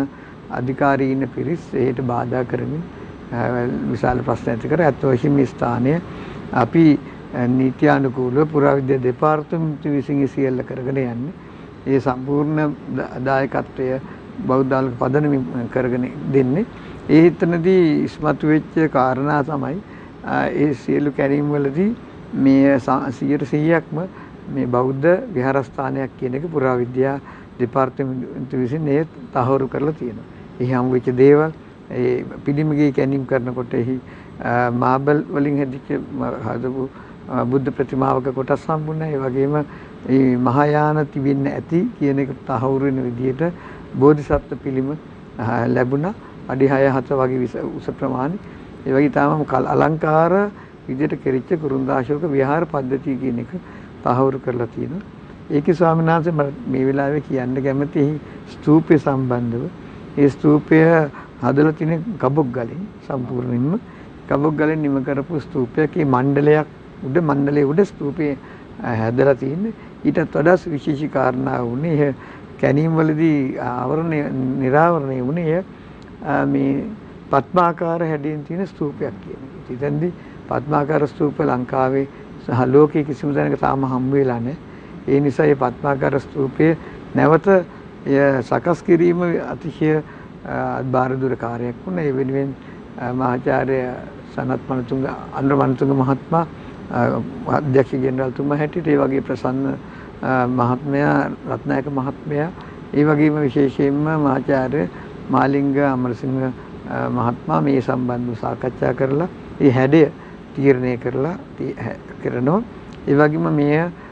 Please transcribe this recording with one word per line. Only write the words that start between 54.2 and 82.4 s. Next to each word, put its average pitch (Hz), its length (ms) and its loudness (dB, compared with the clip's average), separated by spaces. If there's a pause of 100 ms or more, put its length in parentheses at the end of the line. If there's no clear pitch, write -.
කරලා 120 280 -4
තියෙනවා. 135 360 -8 (440)
ඒකේ 156 280 2
ස්වාමීන් 165 320 4
වහන්සේ 165 260 2
මම 151 100 2 (220)
මේ 131 220 0
වෙලාවේ 139 340 0
කියන්න 127 360 -2
කැමති 139 440 0
එහි 147 140 4 (340)
ස්තූපය 160 500 4
සම්බන්ධව. 123 640 0 (480)
ඒ 143 160 4
ස්තූපය 151 500 4 (600)
හදලා 143 340 4
තියෙන 160 320 -2 (140)
ගබොක් 135 340 2
ගලෙන් 123 300 -6 (180)
සම්පූර්ණයෙන්ම. 127 800 -2 (440)
ගබොක් 143 320 2
ගලෙන් 156 260 0
නිම 139 200 0
කරපු 139 380 -4
ස්තූපයක්. 147 560 -2
ඒ 170 80 2
මණ්ඩලයක් 143 640 4 (340)
උඩ, 135 180 -2
මණ්ඩලයේ 143 460 2
උඩ 151 180 2
ස්තූපය, 143 540 -4 (400)
අ, 120 180 -4
හැදලා 123 400 4
තියෙන්නේ. 156 380 -4 (300)
ඊටත් 151 280 0
වඩා 165 260 4
සුවිශේෂී 151 520 -2
කාරණා 131 540 0
වුණේ 135 360 -2
එහ 143 160 2 (420)
කැණීම් 151 380 2
වලදී 156 640 2
ආවරණය, 143 600 -2 (400)
නිරාවරණය 139 600 2
වුණේ 156 280 -2
එය, 160 140 0 (580)
අ, 143 260 0
මේ 139 380 0 (420)
පද්මාකාර 170 720 2
හැඩයෙන් 151 440 -2
තියෙන 175 220 -6
ස්තූපයක් 143 540 -6
කියන - 160 -14
එක. - 260 -16
ඉතින් 127 140 -10
එතෙන්දී 147 360 -2 (320)
පද්මාකාර 143 640 0
ස්තූප 143 320 -2
ලංකාවේ 135 640 0 (340)